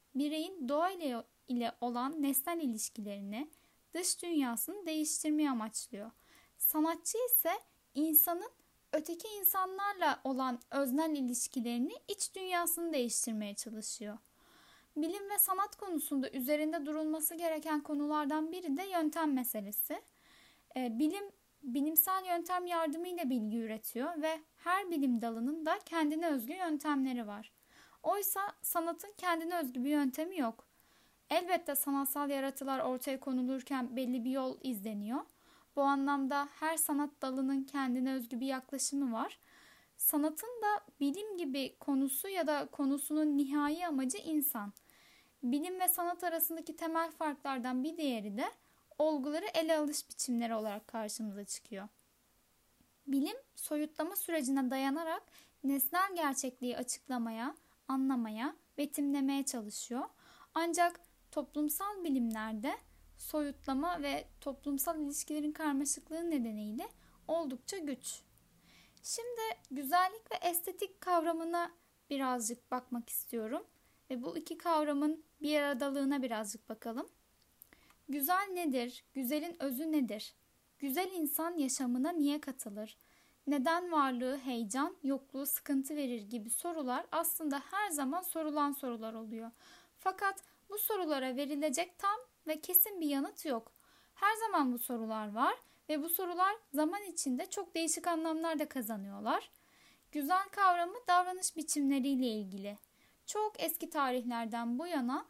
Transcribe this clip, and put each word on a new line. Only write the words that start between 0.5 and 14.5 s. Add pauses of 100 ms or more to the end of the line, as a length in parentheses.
doğa
ile, (240)
ile (100)
olan
nesnel
ilişkilerini, (440)
dış
dünyasını
değiştirmeyi
amaçlıyor. (460)
Sanatçı (140)
ise (440)
insanın (420)
öteki
insanlarla
olan (120)
öznel
ilişkilerini, (140)
iç
dünyasını
değiştirmeye
çalışıyor. (800)